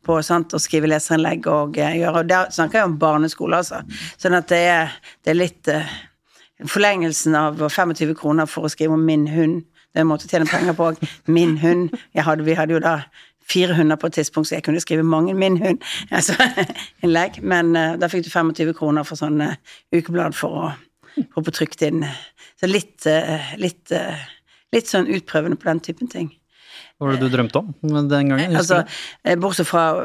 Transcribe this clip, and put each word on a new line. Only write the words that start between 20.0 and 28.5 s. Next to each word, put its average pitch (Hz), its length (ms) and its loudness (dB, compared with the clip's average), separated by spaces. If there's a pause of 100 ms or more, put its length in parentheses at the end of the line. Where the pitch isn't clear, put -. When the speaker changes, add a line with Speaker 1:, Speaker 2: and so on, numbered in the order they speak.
Speaker 1:
for 165 300 -6
å 151 60 -4 (640)
få 160 120 -2
på 165 80 -4
trykt - 320 -2
inn. 165 140 0 (580)
Så - 80 -2
litt, - 400 -4
eh, 156 540 -2
litt, 175 340 -6
eh, 170 220 -4 (580)
litt 226 160 0
sånn 185 160 2
utprøvende 175 540 -2
på - 100 -4
den 160 140 0
typen 240 260 -8
ting. 170 220 -6 (640)
Speaker 2:
Hva 147 80 -4
var 135 100 0
det 131 140 0
du 127 60 0
drømte 123 260 2
om 147 460 -2
den 143 240 2
gangen? 151 180 0